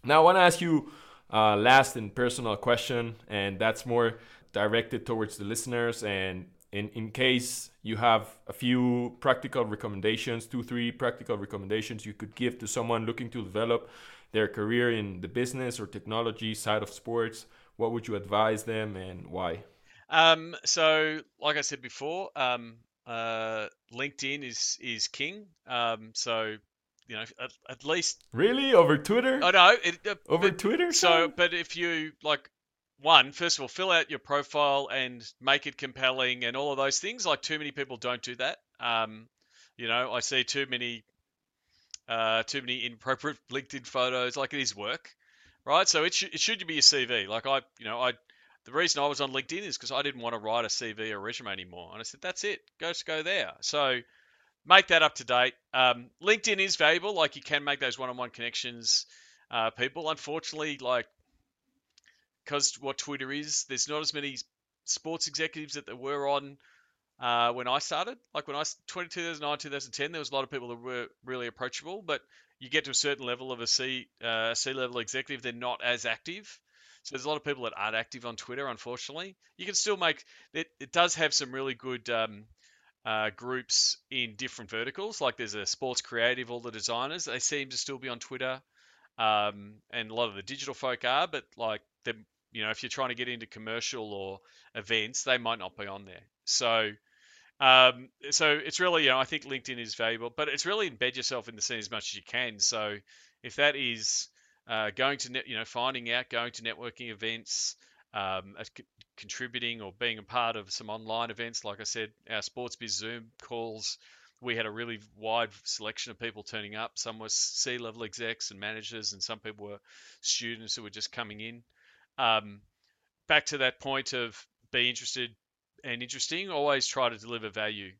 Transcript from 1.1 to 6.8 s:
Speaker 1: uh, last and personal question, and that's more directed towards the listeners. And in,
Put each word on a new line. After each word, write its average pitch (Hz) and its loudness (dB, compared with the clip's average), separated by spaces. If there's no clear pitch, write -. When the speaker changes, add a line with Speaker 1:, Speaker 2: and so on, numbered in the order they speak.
Speaker 1:
uh, 107 6
last 127 8
and 107 -6
personal 120 0
question, 120 0
and 101 -2
that's 110 0
more 117 2
directed 113 0
towards 110 -2
the 101 -8
listeners. 117 -2
And 95 -2
in, 104 -4